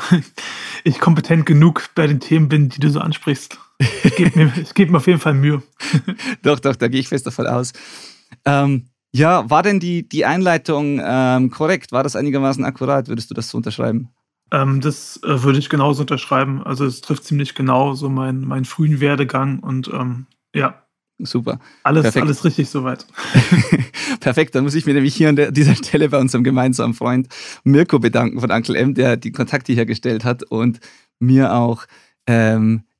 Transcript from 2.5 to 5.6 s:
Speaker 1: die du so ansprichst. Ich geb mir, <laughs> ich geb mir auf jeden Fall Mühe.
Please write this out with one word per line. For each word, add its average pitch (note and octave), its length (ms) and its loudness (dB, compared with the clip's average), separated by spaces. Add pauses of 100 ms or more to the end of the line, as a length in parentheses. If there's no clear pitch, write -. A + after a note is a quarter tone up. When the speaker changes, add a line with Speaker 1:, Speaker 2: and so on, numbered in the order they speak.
Speaker 1:
die - 100 -12
du D3 100 2
so C#3 100 -2
ansprichst. - 600 -6 (440)
Ich - 120 6
geb F3 200 4
mir, D#3 200 6
<laughs> E3+ 40 -4
ich D#3 140 -10
geb F#3+ 160 4
mir F3 80 4
auf C#3 80 0
jeden F3+ 140 4
Fall D3+ 160 0
Mühe. C#3+ 260 2 (400)